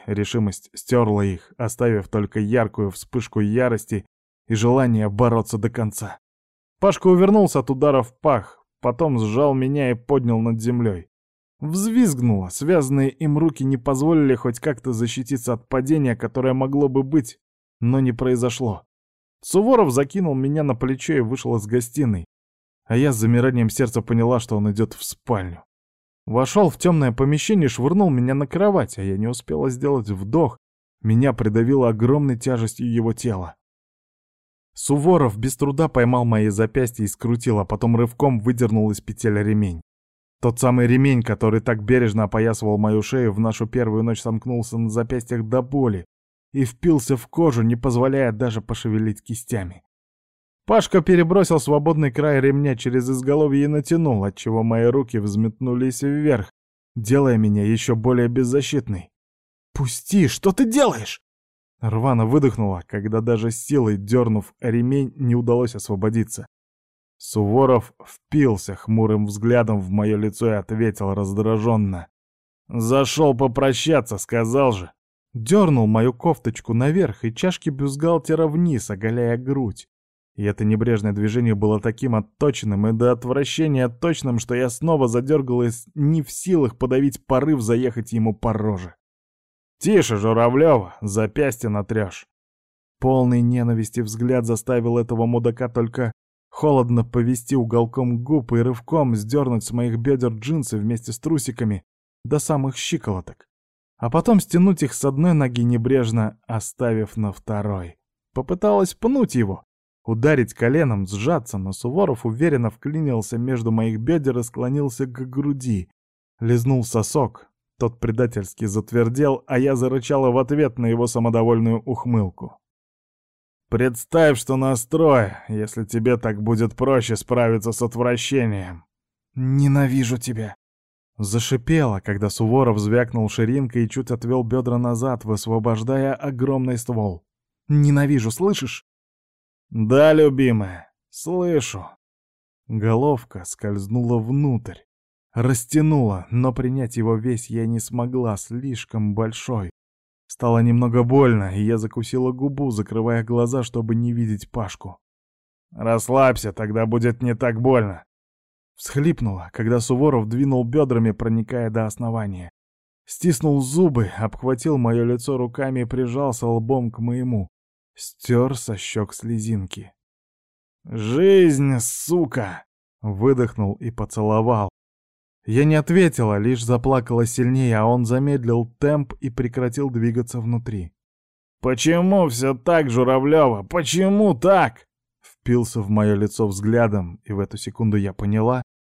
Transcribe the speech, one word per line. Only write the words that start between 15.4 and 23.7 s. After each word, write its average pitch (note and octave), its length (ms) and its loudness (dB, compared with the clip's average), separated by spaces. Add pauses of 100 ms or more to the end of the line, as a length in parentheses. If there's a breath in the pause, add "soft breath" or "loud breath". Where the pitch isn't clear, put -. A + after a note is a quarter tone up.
от - 160 -8
падения, C3 460 0
которое B2+ 380 -2
могло C3+ 360 0
бы C3+ 140 0
быть, C3+ 360 -2 (400)
но B2 200 2
не C3 120 2
произошло. A#2+ 720 -2 (600)
Суворов G#3+ 480 4
закинул C#3+ 420 0
меня C#3 300 0
на C#3 100 0
плечо C3 400 -4
и C#3+ 60 2
вышел A#2+ 360 -2
из G#2 120 -4
гостиной, A#2 580 -2 (640)
а A#2 60 2
я C#3 160 4
с - 20 -2
замиранием A#2+ 540 2
сердца A#2+ 320 -2